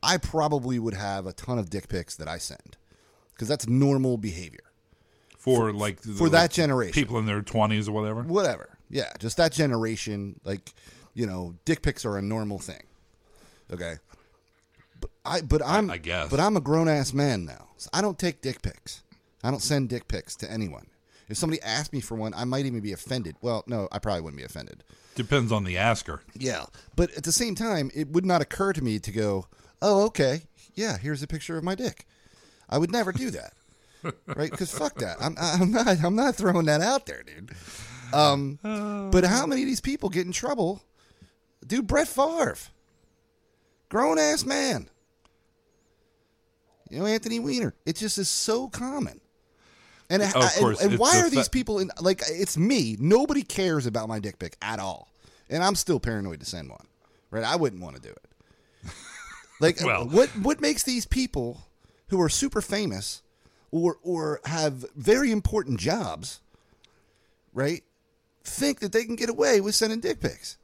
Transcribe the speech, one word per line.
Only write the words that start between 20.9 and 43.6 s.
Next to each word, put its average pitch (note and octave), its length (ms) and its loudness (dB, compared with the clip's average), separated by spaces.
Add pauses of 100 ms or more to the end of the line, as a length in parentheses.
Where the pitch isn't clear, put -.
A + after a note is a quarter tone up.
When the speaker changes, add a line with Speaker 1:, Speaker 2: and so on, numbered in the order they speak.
Speaker 1:
If G#2+ 80 -6
somebody D#3+ 240 -2
asked C#3 320 -4
me C3+ 80 -4
for A#2 140 -8
one, A2 180 -4
I G#2 100 -6
might C3 220 -2
even A#2+ 160 -4
be G2+ 100 -6
offended. F#2 500 -8
Well, A2+ 260 -2
no, A2 220 -4
I G2+ 100 -8
probably G2 240 -2
wouldn't C#2+ 160 -12
be B1+ 40 -10
offended. G#1+ 400 -14 (320)
Speaker 2:
Depends A#2+ 380 2
on G#2 100 2
the F2+ 140 -2
asker. G2+ 440 0 (140)
Speaker 1:
Yeah. A2 300 -4 (320)
But F3 180 2
at D3+ 80 -10
the E3 80 -2
same A#3 240 0
time, F#3+ 400 -2
it D3 140 -4
would F3 160 2
not F3 160 4
occur G3 320 -2
to D3+ 100 -4
me A2 160 0
to - 120 -8
go, G2+ 360 -2 (340)
"Oh, G3+ 260 6
okay. D#3 340 2 (340)
Yeah, G3 220 -2
here's C#3 260 -4
a D3 40 -10
picture D#3+ 300 -8
of D#3 60 -6
my F#3 120 -2
dick." A3+ 300 -6 (640)
I C3+ 80 0
would E3+ 140 2
never G3 220 0
do B3 180 -2
that. - 220 -10 (500)
<laughs> E3+ 100 -6 (220)
Right? D#3 160 -2
'Cause D#3+ 260 -6
fuck - 180 -2
that. F#2 260 -4
I'm, D3+ 180 -4
I'm F3 320 4
not, A#3+ 160 4 (160)
I'm F3+ 120 2
not F#3+ 200 2
throwing F3 300 4
that D3+ 160 4
out C4 240 2
there, A#1+ 180 -12
dude. - 280 -16 (600)
Um, C#3+ 540 4
Speaker 2:
Oh. G#3 460 -4
Speaker 1:
but F#3 120 8
how A#3 220 4
many C4+ 160 0
of C4+ 80 0
these C4 100 -2
people C4 300 -4
get F3+ 160 -2
in F3+ 80 -8
trouble? G#3 500 -2 (840)
Dude, A3 220 -2
Brett C#4+ 220 2
Favre. D4+ 460 2 (1300)